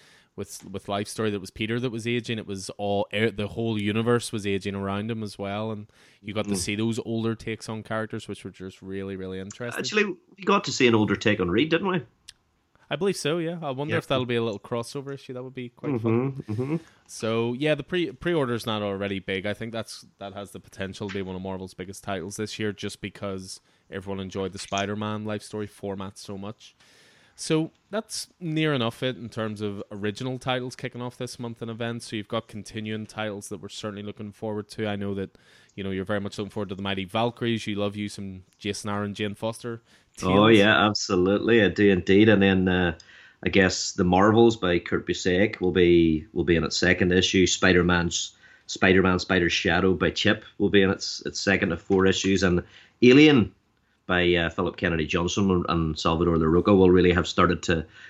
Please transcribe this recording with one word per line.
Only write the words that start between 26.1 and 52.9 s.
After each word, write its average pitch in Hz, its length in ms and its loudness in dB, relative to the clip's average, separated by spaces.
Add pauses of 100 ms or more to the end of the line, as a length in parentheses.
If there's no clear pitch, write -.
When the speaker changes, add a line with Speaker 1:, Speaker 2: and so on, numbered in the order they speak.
Speaker 1:
so 98 220 -12
much. 98 360 -14 (600)
So 160 360 -2 (200)
that's - 380 -8 (120)
near 156 340 0
enough 117 280 -2
it 127 140 -2
in 117 140 -14
terms 107 320 -6
of 101 280 -6
original 107 480 -6
titles 127 380 -6
kicking 120 240 -10
off 123 160 -10
this - 220 -10
month 117 240 -10
in 113 80 -8
events. 117 400 -8
So 113 60 -6
you've 104 120 -6
got 113 180 -4
continuing 110 600 -10
titles 107 420 -8
that 101 120 -10
we're 98 100 -14
certainly 104 320 -10
looking 104 300 -12
forward 107 400 -8
to. 110 140 -6
I 104 100 -2
know 101 180 -4
that, 95 240 -6 (360)
you 101 80 -10
know, 98 80 -6
you're 95 140 -4
very 104 160 -2
much 101 160 -8
looking 101 140 -8
forward 104 180 -6
to 101 60 -10
the 95 80 -8
Mighty 95 240 -4
Valkyries. 117 600 -2
You 104 100 -4
love 101 200 -4
you 104 140 -6
some 95 320 -12 (160)
Jason 104 320 -6
Aaron, 101 240 -4
Jane 104 200 -4
Foster 113 460 -8 (420)
Speaker 2:
Oh, 98 260 6
Speaker 1:
tales. 113 100 10
Speaker 2:
yeah, 101 280 6
absolutely. 101 800 2
I 95 40 6
do 101 220 4
indeed. 98 380 6
And 98 140 6
then, 95 260 6
uh, 90 300 2 (440)
I - 60 -2
guess 92 440 2
The 98 120 0
Marvels 110 520 6
by 87 220 0
Kurt - 280 -4
Busiek 90 520 0
will 90 140 0
be, 85 640 6
will 85 100 0
be 85 120 4
in 78 80 2
its - 120 -4
second 90 360 2
issue. 92 340 4
Spider-Man's, 87 880 2 (300)
Spider-Man, 92 520 4
Spider's 90 360 0
Shadow 90 400 2
by 85 160 0
Chip 107 340 0 (140)
will 101 120 2
be 101 120 6
in 95 80 4
its, - 340 -6
its - 160 -8
second 95 320 2
of 87 80 -6
four 95 260 2
issues. 95 360 2
And 87 200 2 (380)